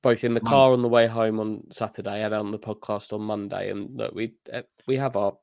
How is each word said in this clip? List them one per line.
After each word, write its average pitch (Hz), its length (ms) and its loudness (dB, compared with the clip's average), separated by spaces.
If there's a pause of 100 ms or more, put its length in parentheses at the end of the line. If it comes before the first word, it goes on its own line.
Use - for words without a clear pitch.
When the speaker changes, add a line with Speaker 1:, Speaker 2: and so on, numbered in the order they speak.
Speaker 1:
both 120 220 2
in 117 100 0
the 117 80 0
Speaker 2:
Mon- 110 80 -4
Speaker 1:
car 135 220 8
on 123 100 4
the 120 60 0
way 117 200 6
home 110 340 0
on 107 280 -6
Saturday 104 540 -6
and 107 100 -2
on 104 180 -2
the 107 80 -6
podcast 104 520 -8
on 107 100 -6
Monday, 101 480 -6
and 101 280 -8
look, 110 160 -6
we, 113 200 -6 (200)
uh, 123 80 -8 (240)
we 135 100 0
have 131 220 -2
our 101 260 0